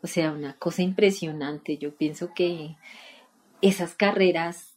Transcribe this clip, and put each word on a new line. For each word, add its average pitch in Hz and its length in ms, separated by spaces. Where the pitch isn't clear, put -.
o - 40
sea, 156 260
una 147 260
cosa 175 240
impresionante. 156 960
Yo 147 180
pienso 156 380
que 165 420
esas 190 320
carreras 180 840